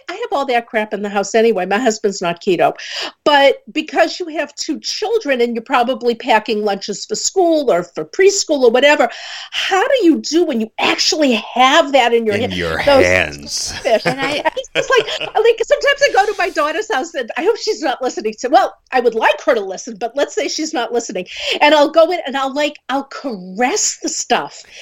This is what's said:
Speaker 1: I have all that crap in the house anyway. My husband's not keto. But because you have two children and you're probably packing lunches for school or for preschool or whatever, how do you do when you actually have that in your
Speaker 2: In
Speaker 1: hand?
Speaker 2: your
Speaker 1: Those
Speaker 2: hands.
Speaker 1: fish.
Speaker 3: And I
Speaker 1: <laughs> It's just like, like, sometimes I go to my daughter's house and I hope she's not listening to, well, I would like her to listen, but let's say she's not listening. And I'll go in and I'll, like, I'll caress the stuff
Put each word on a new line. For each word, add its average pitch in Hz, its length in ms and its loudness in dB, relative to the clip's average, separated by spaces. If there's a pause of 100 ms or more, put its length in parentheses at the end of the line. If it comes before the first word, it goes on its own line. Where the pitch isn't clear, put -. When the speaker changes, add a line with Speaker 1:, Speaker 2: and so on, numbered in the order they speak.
Speaker 1:
I 349 60 -8
have 453 180 -8
all 277 140 0
that 240 220 -2
crap 214 260 -4
in 196 80 -4
the 208 80 -6
house 196 240 -2
anyway. 220 320 2
My 196 140 0
husband's 214 420 -2
not 170 180 -4
keto. 156 340 2 (500)
But 285 480 4
because 311 480 -2
you 359 80 -10
have 302 260 -6
two 269 260 -8
children 285 640 -2
and 240 140 -2
you're 226 80 -6
probably 240 500 0
packing 226 500 0
lunches 202 420 -4
for 214 100 -8
school 311 560 2
or 175 100 2
for 160 240 -8
preschool 370 560 2
or 247 100 6
whatever, 285 380 4 (420)
how 392 360 -2
do 523 180 2
you 285 160 4
do 320 240 0
when 254 160 -2
you 220 180 -6
actually 311 540 0
have 269 600 2
that 240 200 4
in 233 140 2
your 202 100 0
Speaker 2:
In - 20 -2
Speaker 1:
hand? - 120 -2
Speaker 2:
your 82 340 -2
Speaker 1:
Those 269 220 6
Speaker 2:
hands. 78 680 0 (100)
Speaker 1:
fish. - 240 2
Speaker 3:
And 262 140 -2
I 277 240 -4
Speaker 1:
<laughs> 311 100 0
It's 523 200 -8
just - 140 -2
like, 494 160 2 (380)
like, 453 200 4
sometimes 554 400 2
I 494 100 4
go 392 120 4
to 415 120 -2
my 359 120 -2
daughter's 311 420 -2
house 262 220 -4
and 247 240 -6
I 262 60 -4
hope 415 140 2
she's 370 240 -4
not 262 200 -4
listening 220 380 -4
to, 247 100 -4
well, 330 260 4 (160)
I 254 80 2
would 233 160 2
like - 260 2
her 277 140 2
to 214 60 -2
listen, 190 360 -10
but 226 180 -8
let's 285 200 -4
say 285 120 -2
she's 311 260 -8
not 240 180 -4
listening. 185 360 -6 (340)
And 294 120 6
I'll 294 160 4
go 320 220 4
in 349 140 -2
and 269 120 -6
I'll, 269 160 -4
like, 294 220 -2 (140)
I'll 269 160 -2
caress 226 960 -4
the 339 80 -6
stuff - 540 -4 (180)